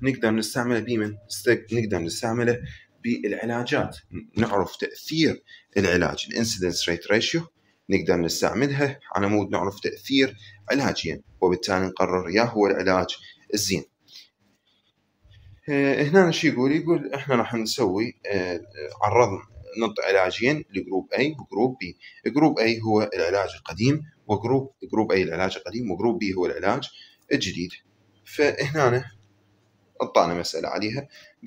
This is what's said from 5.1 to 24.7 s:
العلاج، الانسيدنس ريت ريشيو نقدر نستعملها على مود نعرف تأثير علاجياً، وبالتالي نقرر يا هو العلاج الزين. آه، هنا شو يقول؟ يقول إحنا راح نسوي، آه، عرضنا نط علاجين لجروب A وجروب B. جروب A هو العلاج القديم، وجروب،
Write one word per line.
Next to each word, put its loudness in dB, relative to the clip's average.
العلاج، 2
الانسيدنس -2
ريت -4
ريشيو 2
نقدر 2
نستعملها 0
على 2
مود 2
نعرف -2
تأثير 0
علاجياً، -2
وبالتالي 2
نقرر -2
يا 2
هو 2
العلاج 2
الزين. -2
آه، 2
هنا 6
شو 0
يقول؟ 2
يقول 0
إحنا 0
راح 0
نسوي، -2
آه، -2
عرضنا 4
نط -2
علاجين 2
لجروب -4
A 0
وجروب -2
B. -12
جروب 2
A 0
هو 2
العلاج 0
القديم، -2
وجروب، 0